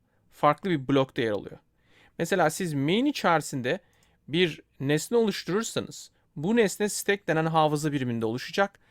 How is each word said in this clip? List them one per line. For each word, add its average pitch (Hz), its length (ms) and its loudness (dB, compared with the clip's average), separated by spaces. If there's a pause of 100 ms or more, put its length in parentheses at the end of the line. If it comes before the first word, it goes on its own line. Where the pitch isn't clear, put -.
(300)
Farklı 147 400 2
bir 135 180 0
blokta 135 340 2
yer 113 80 0
alıyor. - 280 -6 (600)
Mesela 170 320 2
siz 165 240 -6
main 170 320 2
içerisinde 147 720 0 (500)
bir 156 340 0 (180)
nesne 151 360 0
oluşturursanız 202 960 -4 (260)
bu 185 200 0
nesne 208 320 2
stack - 400 -4
denen 160 180 0
hafıza 156 460 2
biriminde 120 340 -2
oluşacak 127 520 -2 (120)